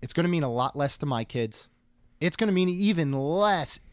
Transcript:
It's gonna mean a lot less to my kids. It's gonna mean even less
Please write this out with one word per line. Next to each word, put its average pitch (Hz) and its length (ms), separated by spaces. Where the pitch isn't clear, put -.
It's 123 100
gonna 170 160
mean 170 140
a 127 100
lot 123 240
less 139 220
to 147 80
my 120 180
kids. 113 440
It's 165 160
gonna 214 160
mean 185 160
even 180 440
less 160 680